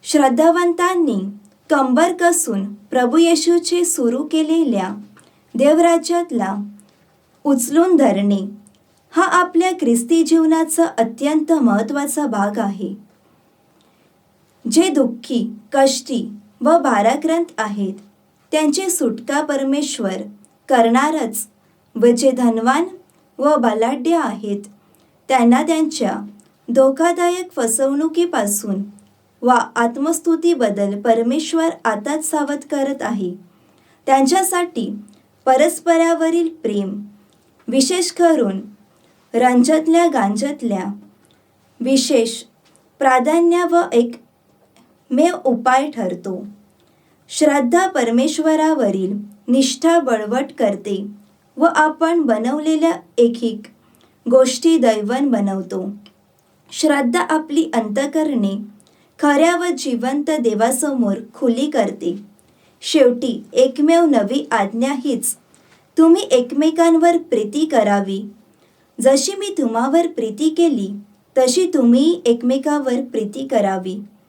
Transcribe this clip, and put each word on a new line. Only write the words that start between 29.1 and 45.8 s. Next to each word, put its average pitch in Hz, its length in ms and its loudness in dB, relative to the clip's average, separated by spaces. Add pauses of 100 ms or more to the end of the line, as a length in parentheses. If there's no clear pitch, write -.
व 240 80 0 (260)
आत्मस्तुतीबद्दल 240 1300 -2
परमेश्वर 262 680 0 (160)
आताच 262 440 -4
सावध 294 300 -4 (120)
करत 277 300 -4
आहे. 196 340 -6 (720)
त्यांच्यासाठी 269 880 0 (500)
परस्परावरील 330 1040 2
प्रेम, 202 540 -6 (640)
विशेष 269 440 0
करून 254 500 2 (720)
रंजतल्या 311 760 4
गांजतल्या, 214 840 -2 (840)
विशेष 254 640 0 (560)
प्राधान्य 311 720 2
व 339 100 4 (120)
एकमेव - 1500 -4
उपाय 262 480 0